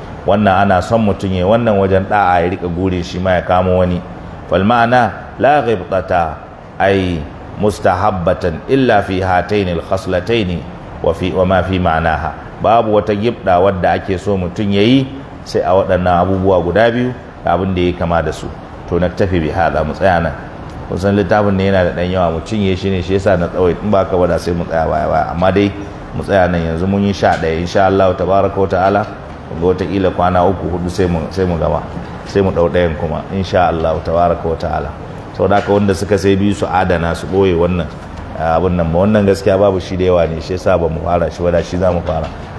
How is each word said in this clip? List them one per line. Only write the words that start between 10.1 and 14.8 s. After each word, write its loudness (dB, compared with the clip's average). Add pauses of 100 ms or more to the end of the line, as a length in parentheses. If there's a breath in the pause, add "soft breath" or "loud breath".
wa 2
fi, -2
wa 2
ma 2
fi -2
ma'naha. -2
Babu 4
wata 2
gibda 0
wadda 2
ake -4
so -2
mutum -4
yayi 4 (380)